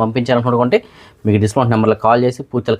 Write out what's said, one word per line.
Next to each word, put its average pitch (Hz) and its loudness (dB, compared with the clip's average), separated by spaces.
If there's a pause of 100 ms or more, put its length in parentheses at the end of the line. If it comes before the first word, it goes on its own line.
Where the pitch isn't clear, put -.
పంపించాలనుకుంటే 123 0 (420)
మీకు 104 2
డిస్కౌంట్ 117 0
నెంబర్లో 110 2 (100)
కాల్ 120 2
చేసి 123 -6
పూర్తిగా 117 -4